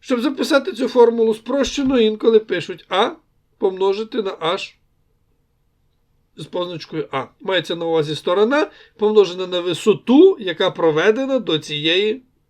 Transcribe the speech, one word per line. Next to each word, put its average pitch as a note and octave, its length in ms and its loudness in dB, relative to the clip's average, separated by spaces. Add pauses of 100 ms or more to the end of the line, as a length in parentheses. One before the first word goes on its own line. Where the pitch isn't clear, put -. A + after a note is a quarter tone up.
Щоб B3 200 -4
записати C#4 520 -2
цю B3+ 160 -4
формулу A#3 460 4
спрощено, C4 640 -2
інколи A3 380 2
пишуть F3+ 500 -4
А G3 220 0 (480)
помножити G3 640 -2
на F#3+ 80 -6
H - 440 -8 (1600)
з E3 80 -16
позначкою F3 680 -8
А. C3+ 120 -6 (160)
Мається F3+ 360 -4
на E3+ 80 -8
увазі D#3+ 300 -2
сторона, A3 560 0 (260)
помножена F#3+ 500 2
на F3+ 140 -4
висоту, A3 800 4
яка F3+ 300 -2
проведена G#3+ 680 0
до E3 200 -2
цієї E3+ 640 -2 (280)